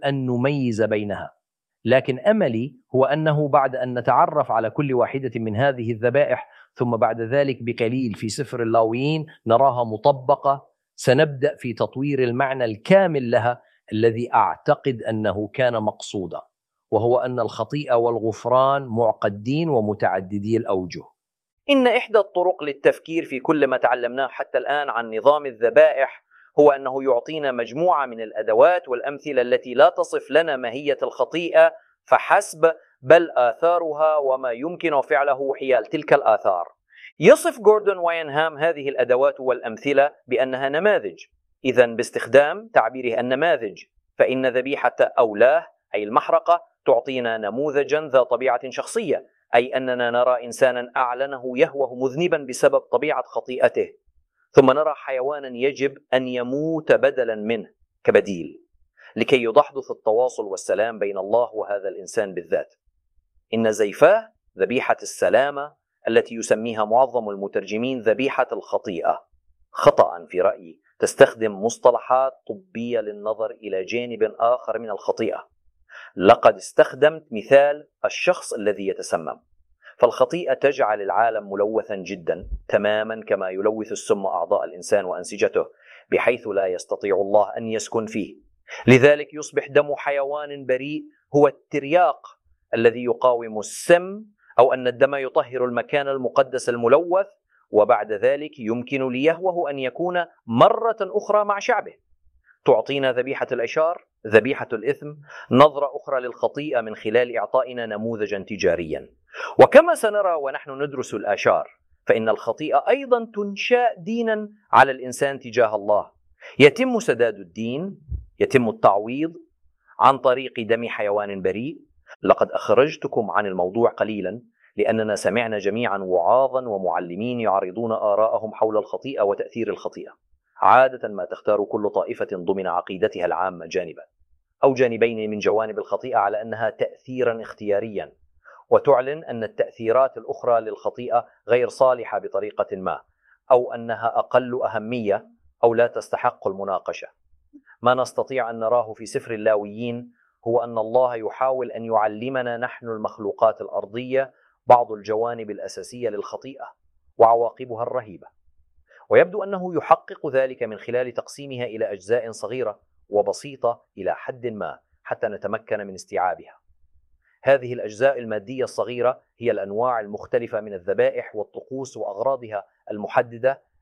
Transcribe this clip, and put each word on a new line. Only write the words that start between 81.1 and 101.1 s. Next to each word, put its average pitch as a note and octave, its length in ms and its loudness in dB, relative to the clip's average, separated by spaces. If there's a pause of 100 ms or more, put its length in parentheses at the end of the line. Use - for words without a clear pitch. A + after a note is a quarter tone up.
ملوثاً G#2 440 -2
جدًا، F2+ 540 -8 (180)
تمامًا G#2+ 600 -2
كما F#2+ 220 -2
يلوث G#2 420 -4
السم G2+ 340 -2
أعضاء F2 380 -2
الإنسان F2+ 420 -4
وأنسجته، F#2 600 -4 (460)
بحيث - 360 0
لا G2 200 -2
يستطيع F#2 480 -4
الله G2+ 420 0
أن A#2 100 -8
يسكن A2 380 -6
فيه. G#2+ 300 -8 (520)
لذلك D3 460 6
يصبح D3 340 -8
دم C#3+ 280 0
حيوان C#3+ 720 -6
بريء C#3 380 -4 (320)
هو C#3+ 120 6
الترياق D3 800 -2 (460)
الذي A#2 300 2
يقاوم A#2 560 0
السم، F#3 640 0 (340)
أو A#2+ 140 6
أن B2+ 140 -4
الدم C3+ 280 2
يطهر C3 500 -2
المكان B2 420 -2
المقدس C3 640 -2
الملوث، D#3 560 2 (440)
وبعد G#2+ 420 4
ذلك C#3 480 -2
يمكن B2 500 -4
ليهوه E3 600 -2
أن C#3+ 100 -8
يكون E3+ 460 -4 (200)
مرة G#3+ 560 4
أخرى G#3 440 0